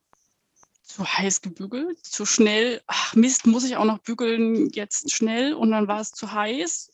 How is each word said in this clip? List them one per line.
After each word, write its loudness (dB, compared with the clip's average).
Zu -10
heiß -2
gebügelt, -8
zu -6
schnell. 2
"Ach -4
Mist, 6
muss 4
ich -2
auch 2
noch 2
bügeln, 0
jetzt -6
schnell?" 0
Und 2
dann 2
war -2
es -10
zu -12
heiß -4